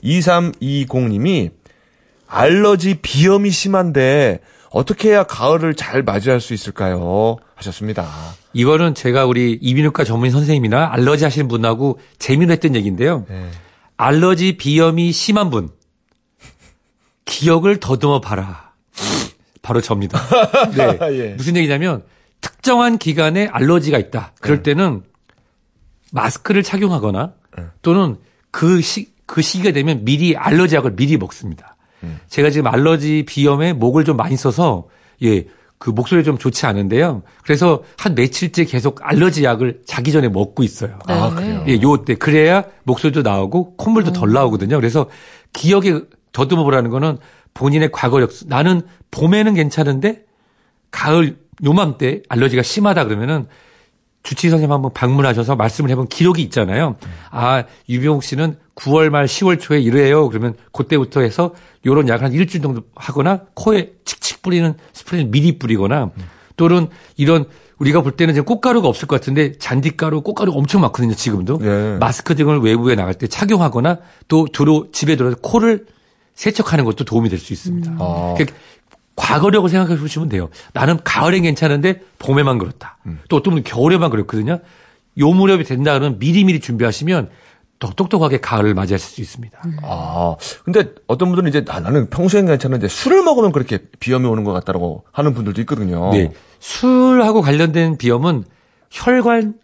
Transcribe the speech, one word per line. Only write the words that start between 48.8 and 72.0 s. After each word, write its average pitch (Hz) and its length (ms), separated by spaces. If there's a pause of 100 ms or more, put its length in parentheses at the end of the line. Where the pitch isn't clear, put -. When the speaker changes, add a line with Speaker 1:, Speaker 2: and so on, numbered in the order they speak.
Speaker 2:
봄에는 208 420
괜찮은데 156 720 (680)
가을 156 460 (260)
요맘때 151 640
알러지가 123 340
심하다 190 420
그러면은 120 420 (760)
주치의 - 260
선생님 156 240
한번 135 180
방문하셔서 127 640
말씀을 113 360
해본 127 160
기록이 165 360
있잖아요. 113 520 (340)
아, 120 340 (240)
유병욱 135 360
씨는 151 340 (160)
구월 156 380
말 143 160
시월 180 320
초에 151 200
이래요. 139 500
그러면 110 260 (180)
그때부터 135 480
해서 170 320 (320)
요런 135 240
약을 117 160
한 127 80
일주일 165 300
정도 131 180 (140)
하거나 160 480 (100)
코에 202 380 (120)
칙칙 - 380
뿌리는 170 320 (200)
스프레이를 156 360
미리 147 300
뿌리거나 110 500 (480)
또는 165 300 (300)
이런 147 280 (320)
우리가 151 240
볼 135 120
때는 165 200
지금 147 120
꽃가루가 233 420
없을 127 200
것 143 140
같은데 147 380
잔디가루, 151 640
꽃가루 208 340
엄청 143 260
많거든요, 120 320
지금도. 104 480
Speaker 1:
예. 104 380